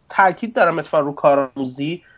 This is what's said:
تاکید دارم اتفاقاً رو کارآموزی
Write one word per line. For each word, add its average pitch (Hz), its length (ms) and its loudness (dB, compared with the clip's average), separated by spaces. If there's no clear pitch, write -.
تاکید 190 460 0
دارم 165 240 2
اتفاقاً 151 280 -2
رو 143 60 -6
کارآموزی 139 920 -2